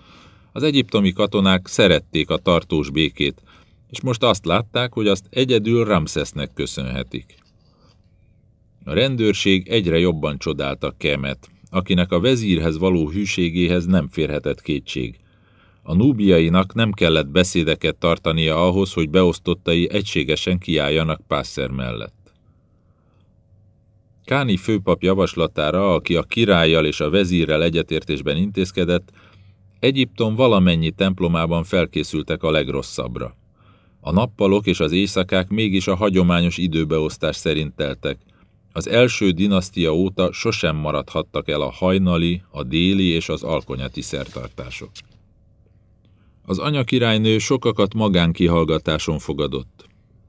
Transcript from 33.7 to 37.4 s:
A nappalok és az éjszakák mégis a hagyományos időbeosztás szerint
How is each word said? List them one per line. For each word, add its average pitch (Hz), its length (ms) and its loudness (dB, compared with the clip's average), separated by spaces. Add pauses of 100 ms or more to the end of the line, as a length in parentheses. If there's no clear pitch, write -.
A 73 60 -6
nappalok 104 560 2
és 90 120 0
az 78 120 0
éjszakák 92 580 0
mégis 101 380 0
a 95 80 0
hagyományos 87 640 2
időbeosztás 80 800 -2
szerint 76 400 -4